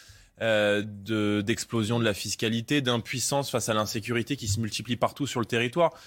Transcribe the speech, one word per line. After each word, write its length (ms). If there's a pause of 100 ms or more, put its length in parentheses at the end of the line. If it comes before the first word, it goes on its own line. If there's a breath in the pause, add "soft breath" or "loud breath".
(420 loud breath)
euh, 420
de, 560
d'explosion 600
de 40
la 100
fiscalité, 680
d'impuissance 640
face 200
à 60
l'insécurité 640
qui 120
se 100
multiplie 380
partout 300
sur 140
le 60
territoire, 480 (120)